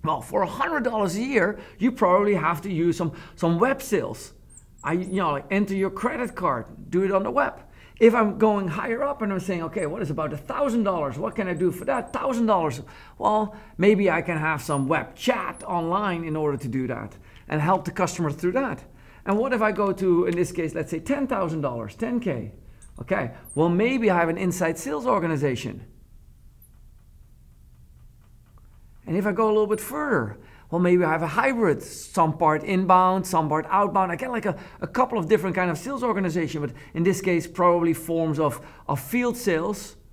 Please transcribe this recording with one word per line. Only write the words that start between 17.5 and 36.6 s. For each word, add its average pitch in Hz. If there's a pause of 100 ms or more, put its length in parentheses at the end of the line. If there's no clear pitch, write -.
help 180
the 175
customer 170
through 170
that. 254 (400)
And 196
what 254
if 220
I 214
go 196
to, 180
in 180
this 175
case, 160
let's 165
say 165
ten 277
thousand 170
dollars, 117
ten 240
K? 127 (480)
Okay, 185 (240)
well, 160
maybe 202
I 180
have 165
an 165
inside 165
sales 277
organization. 147 (3250)
And 165
if 196
I 208
go 220
a 214
little 214
bit 214
further, 233 (320)
well, 170
maybe 180
I 156
have 160
a 165
hybrid, 226
some -
part 156
inbound, 185
some 160
part 156
outbound. 190
I 170
get, 254
like, 226
a, 185 (220)
a -
couple 247
of 165
different 196
kind 180
of 151
sales 269
organization, 175